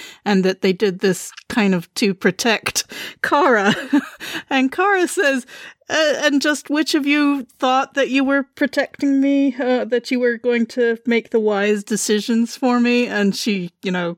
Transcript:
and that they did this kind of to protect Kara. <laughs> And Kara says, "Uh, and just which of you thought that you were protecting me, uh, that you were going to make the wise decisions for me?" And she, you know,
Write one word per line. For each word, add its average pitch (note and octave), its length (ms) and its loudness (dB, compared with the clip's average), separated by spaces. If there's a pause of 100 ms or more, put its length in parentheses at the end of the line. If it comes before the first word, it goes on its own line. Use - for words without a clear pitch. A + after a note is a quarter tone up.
(260)
and F#3+ 180 2
that F#3+ 180 0
they F#3+ 120 2
did F#3 260 -2
this F#3+ 320 -2 (160)
kind G3 280 0
of - 180 -6
to G3 200 0
protect - 760 -2 (300)
Kara. B3 580 2
<laughs> C#4 220 0 (480)
And C4 220 0
Kara F#4 360 2
says, C4+ 380 0 (440)
"Uh, D4+ 240 2 (100)
and D4 180 2
just D4+ 280 -2
which D4+ 260 0
of C#4 100 0
you C#4+ 380 0 (160)
thought C4 340 0
that C4+ 160 0
you C4+ 140 2
were C#4 200 2 (120)
protecting C#4 640 0
me, C#4 340 2
uh, B3 300 0
that A#3 260 -4
you B3+ 80 0
were A#3+ 180 0
going A#3 300 0
to A#3 380 0
make A#3 240 0
the A#3 100 0
wise G#3 440 2
decisions A3+ 720 0
for B3 220 2
me?" A#3+ 280 2
And G3+ 280 0
she, F#3+ 360 -4 (120)
you F#3+ 80 -4
know, F3 260 -4